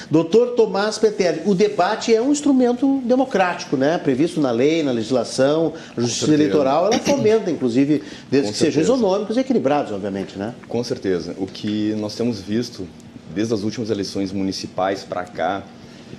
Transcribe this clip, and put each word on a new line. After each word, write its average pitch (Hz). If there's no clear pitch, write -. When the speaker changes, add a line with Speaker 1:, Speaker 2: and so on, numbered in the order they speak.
Speaker 1:
Doutor 214
Tomás 208
Petelli, 185
o 202
debate 208
é 220
um 277
instrumento 269
democrático, 214
né? 143
Previsto 156
na 135
lei, 147
na 139
legislação, 131
a 120
justiça 120
Speaker 2:
certeza. 151
Speaker 1:
eleitoral, 147
ela 233
fomenta, 220
inclusive, 135
desde 127
Speaker 2:
Com 107
Speaker 1:
que -
sejam 147
Speaker 2:
certeza. 160
Speaker 1:
isonômicos 214
e 254
equilibrados, 147
obviamente, 98
né? 110
Speaker 2:
Com 117
certeza. 87
O 98
que 107
nós 104
temos 117
visto 104
desde 110
as 101
últimas 110
eleições 98
municipais 95
pra -
cá 92